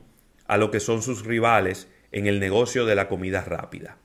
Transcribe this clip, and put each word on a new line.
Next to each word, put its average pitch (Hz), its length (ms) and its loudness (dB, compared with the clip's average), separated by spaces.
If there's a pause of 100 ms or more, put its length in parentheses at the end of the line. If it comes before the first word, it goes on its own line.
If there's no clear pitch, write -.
(480)
a 104 100 2
lo 107 140 4
que 110 80 0
son 113 220 -2
sus 110 240 -6
rivales 110 640 2 (240)
en 101 160 -2
el 101 120 2
negocio 117 460 2
de 107 100 4
la 98 120 2
comida 95 340 -2
rápida. - 640 -10